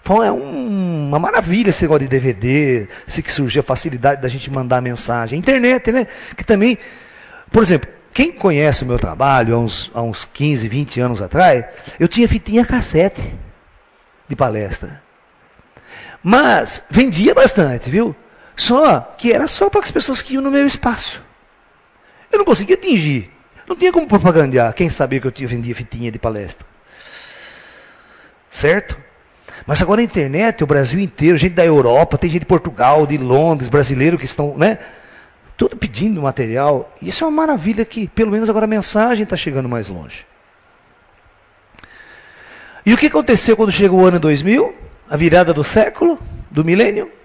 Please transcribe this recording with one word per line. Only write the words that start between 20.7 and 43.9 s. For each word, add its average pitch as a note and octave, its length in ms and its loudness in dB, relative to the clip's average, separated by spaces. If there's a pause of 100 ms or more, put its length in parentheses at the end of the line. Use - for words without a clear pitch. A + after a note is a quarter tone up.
Eu G#4 60 2
não G4+ 80 2
conseguia A3 300 2
atingir. D3+ 540 -2 (380)
Não F4+ 80 -6
tinha F4+ 160 2
como E4+ 160 0
propagandear. D3 640 2
Quem F3 160 -2
sabia C3+ 320 -2
que C3 60 -6
eu B2 60 -4
tinha, C3 140 -10
vendia A#2 280 -6
fitinha A#2 360 -10
de A2 80 -12
palestra? G#2 480 -10 (1800)
Certo? E3+ 460 -2 (720)
Mas D3 160 0
agora G3 180 2
a A#3+ 40 2
internet, F#3 600 -2
o - 20 -6
Brasil C#3 320 0
inteiro, F3 380 2
gente E3 160 2
da E3+ 120 2
Europa, D3 520 4
tem F3 140 -2
gente E3 100 -2
de D#3 60 -12
Portugal, D#3 600 2
de C#3+ 120 -2
Londres, C3+ 500 2
brasileiro C#3 480 2
que D#3+ 80 -6
estão, C#3+ 320 -6
né? F#3+ 220 2 (800)
Tudo - 200 -2
pedindo E3 460 -4
material. C3 800 -2
E - 60 -8
isso - 160 -4
é - 20 0
uma D#4 60 -2
maravilha A3+ 520 -2
que, G#3+ 220 -8
pelo A3 240 -2
menos G#3+ 180 -2
agora A3 160 0
a A3 40 -2
mensagem G#3+ 580 0
tá F#3 100 -6
chegando C3+ 320 -6
mais A#2 200 -6
longe. E2 360 -16 (2500)
E G#3+ 80 6
o - 20 2
que D4+ 120 2
aconteceu A#3 480 2
quando G#3+ 160 0
chegou F#3 280 4